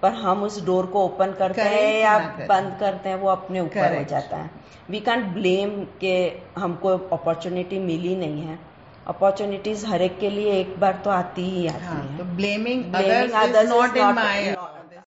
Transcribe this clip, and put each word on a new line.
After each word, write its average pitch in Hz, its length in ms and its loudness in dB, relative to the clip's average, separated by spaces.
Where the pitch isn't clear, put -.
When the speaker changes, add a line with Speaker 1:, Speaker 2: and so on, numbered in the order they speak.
Speaker 1:
पर 190 100 4
हम 202 320 0
उस 208 220 -4
डोर 185 200 2
को 190 200 2
ओपन 190 260 0
करते 190 220 0
Speaker 2:
करें 208 300 2
Speaker 1:
हैं 214 100 4
Speaker 2:
कि 220 100 2
Speaker 1:
या 214 160 6
Speaker 2:
ना 214 60 -2
करें। - 220 -10
Speaker 1:
बंद 190 320 2
करते 190 300 -2
हैं, 190 60 -2
वो 190 140 0
अपने 185 300 -2
ऊपर 180 200 -2
हो 180 100 4
Speaker 2:
करेक्ट। 151 200 -2
Speaker 1:
जाता 143 280 -4
है। 156 140 -10
We 208 80 -4
can't 233 240 0
blame 196 640 0
के 185 320 0
हमको 180 320 -2
अपॉर्चुनिटी 180 920 -2
मिली 180 360 -2
नहीं 151 260 -4
है। 160 280 -12
अपॉर्चुनिटीज 202 760 0
हर 185 160 0
एक 185 180 0
के 208 100 0
लिए 202 220 0
एक 185 280 0
बार 190 260 2
तो 208 40 0
आती 180 320 -2
ही 180 260 -2
आती 151 180 -6
Speaker 2:
हाँ, 170 100 -8
Speaker 1:
है। 139 220 -8
Speaker 2:
तो 180 60 -8
blaming 202 680 -2
Speaker 1:
Blaming 202 280 4
Speaker 2:
others 247 80 0
is 226 200 2
Speaker 1:
others 233 220 6
is 240 80 6
Speaker 2:
not 247 180 4
in - 100 6
Speaker 1:
not, 240 100 4
Speaker 2:
my 202 320 0
Speaker 1:
not 180 540 -10